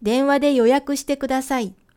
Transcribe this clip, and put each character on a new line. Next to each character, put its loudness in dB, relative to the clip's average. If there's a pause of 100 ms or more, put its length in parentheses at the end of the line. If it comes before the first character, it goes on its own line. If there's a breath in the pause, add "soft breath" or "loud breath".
電 0
話 2
で 2
予 2
約 0
し -6
て -4
く -6
だ -2
さ -4
い。 -8 (240)